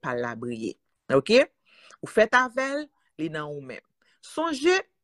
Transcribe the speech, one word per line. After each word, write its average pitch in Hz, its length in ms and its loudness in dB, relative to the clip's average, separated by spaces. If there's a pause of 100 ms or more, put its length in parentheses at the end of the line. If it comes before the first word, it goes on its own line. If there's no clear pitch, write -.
pa 123 160 -6
l 120 80 -4
la 120 140 -4
briye, 117 360 -8 (400)
oke. 220 300 6 (580)
Ou - 80 -12
fèt 220 260 4
avè 254 380 0
l, 302 120 -6 (320)
li 160 140 -6
nan 151 160 -8
ou 143 160 -12
menm. 123 200 -14 (400)
Sonje 320 520 0 (280)